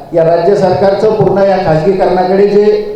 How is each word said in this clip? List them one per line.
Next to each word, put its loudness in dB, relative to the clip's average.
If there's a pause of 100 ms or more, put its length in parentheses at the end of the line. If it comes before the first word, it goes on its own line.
(160)
या 2
राज्य 0
सरकारचं 0
पूर्ण 0
या 2
खाजगीकरणाकडे 0
जे 0